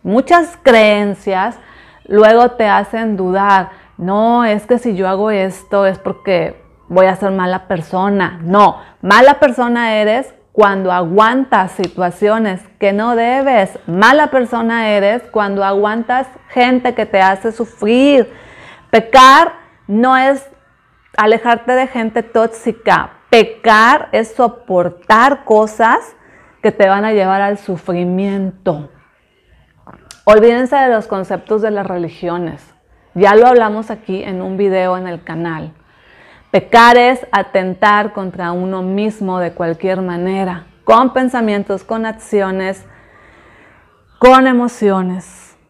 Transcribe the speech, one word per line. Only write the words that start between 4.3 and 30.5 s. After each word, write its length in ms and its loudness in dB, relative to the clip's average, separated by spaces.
es 220 -2
que 120 0
si 160 -4
yo 140 -4
hago 240 -2
esto 520 -4
es 140 -2
porque 640 -6
voy 180 4
a 100 0
ser 160 -4
mala 340 -6
persona". 720 -4
No, 400 2
mala 380 4
persona 560 0
eres 360 -2
cuando 400 0
aguantas 800 0
situaciones 920 -4
que 140 0
no 240 -2
debes. 600 0
Mala 400 2
persona 600 -2
eres 320 0
cuando 320 -2
aguantas 640 -2
gente 440 0
que 100 -4
te 160 -2
hace 300 0
sufrir. 840 0
Pecar 640 4
no 280 0
es 320 -2
alejarte 560 0
de 160 0
gente 340 -6
tóxica. 880 -2
Pecar 840 2
es 220 -4
soportar 1120 0
cosas 540 0
que 100 0
te 160 2
van 160 0
a 80 -2
llevar 300 0
al 160 -4
sufrimiento. 1300 -6
Olvídense 520 4